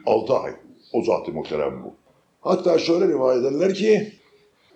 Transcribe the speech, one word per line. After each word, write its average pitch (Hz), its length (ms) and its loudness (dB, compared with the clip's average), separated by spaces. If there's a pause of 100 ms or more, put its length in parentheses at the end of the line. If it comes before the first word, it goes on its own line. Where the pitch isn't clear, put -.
Altı 113 280 0
ay. - 180 -2 (420)
O 117 100 0
zat-ı - 280 -2
muhterem 76 520 -6
bu. - 100 -16 (480)
Hatta 175 380 2
şöyle 175 280 2
rivayet 127 380 2
ederler 160 280 0
ki 208 380 2 (640)